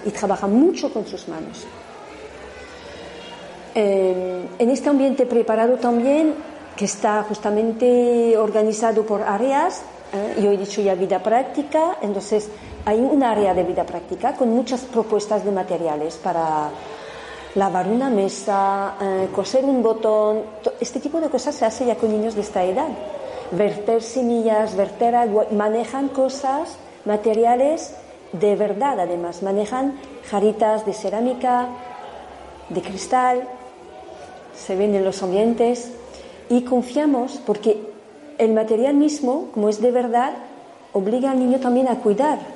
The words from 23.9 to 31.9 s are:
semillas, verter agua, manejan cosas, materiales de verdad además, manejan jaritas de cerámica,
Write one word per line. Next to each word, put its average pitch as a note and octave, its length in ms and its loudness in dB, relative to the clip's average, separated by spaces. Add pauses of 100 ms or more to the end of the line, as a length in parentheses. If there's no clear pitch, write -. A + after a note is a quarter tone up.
semillas, A3+ 720 2
verter A3 400 2
agua, G#3+ 360 4
manejan A3+ 580 0
cosas, C4+ 680 -2 (280)
materiales A#3 880 2 (380)
de G3+ 240 2
verdad F#3+ 420 0
además, F3 440 -4
manejan G#3+ 560 -2 (300)
jaritas G#3+ 580 2
de G3 60 -2
cerámica, B3 760 0 (1000)